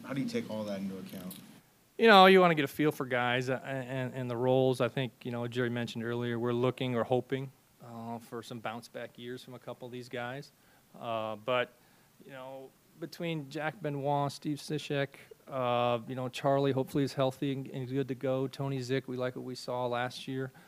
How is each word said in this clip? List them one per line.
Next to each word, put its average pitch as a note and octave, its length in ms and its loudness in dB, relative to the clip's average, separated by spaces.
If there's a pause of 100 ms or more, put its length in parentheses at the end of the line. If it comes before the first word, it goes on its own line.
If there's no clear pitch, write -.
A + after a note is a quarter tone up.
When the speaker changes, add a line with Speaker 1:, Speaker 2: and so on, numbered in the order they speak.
Speaker 1:
How C3 100 -10
do C#3 80 -2
you A#2 60 -4
take A#2 220 -4
all A2 160 -6
that G2 140 -4
into F#2+ 180 -6
account? F#2 380 -12 (640)
Speaker 2:
You A3+ 100 6
know, F#3+ 180 12
you F#3+ 160 12
wanna E3+ 140 6
get D3 100 2
a - 20 0
feel D3+ 240 2
for C#3+ 140 -4
guys, B2 440 0
uh, B2 140 -2
and, C3 500 -4
and B2+ 160 -4
the A#2+ 60 -2
roles. B2+ 460 4
I A#2+ 80 2
think, C3 220 -4 (120)
you B2+ 80 -6
know, A#2+ 160 -4
Jerry A#2+ 220 -2
mentioned A#2+ 340 -4
earlier, A#2 340 -2
we're A#2+ 140 0
looking B2 440 0
or A2+ 80 2
hoping, C3 460 -2 (340)
uh, A#2 360 -10
for A#2 240 -12
some A#2+ 160 -12
bounce-back A#2 580 -10
years B2 260 -12
from B2+ 100 -18
a A#2+ 60 -16
couple B2 260 -14
of A#2+ 60 -14
these B2 180 -12
guys. B2+ 420 -8 (480)
Uh, A2 460 -4
but, B2 280 2 (520)
you C#3+ 80 -18
know, C3+ 360 -14 (300)
between D#3+ 500 -6
Jack D3+ 320 -4
Benoit, C#3+ 500 0
Steve D3 260 -4
Cishek, C#3+ 500 -2 (420)
uh, A#2+ 580 2
you B2+ 80 -8
know, B2+ 120 -4
Charlie C#3 440 2
hopefully C3 320 0
is C3 100 -2
healthy C3+ 400 0
and, C3 140 -6
and C3 200 -8
good C3 200 -2
to C3+ 80 -6
go. C3 320 -2
Tony C#3 340 -4
Zick, B2+ 260 -2
we B2+ 80 -6
like B2+ 200 -4
what B2+ 100 -10
we B2+ 100 -10
saw B2 300 -4
last A#2+ 420 -2
year. C3 240 -4 (160)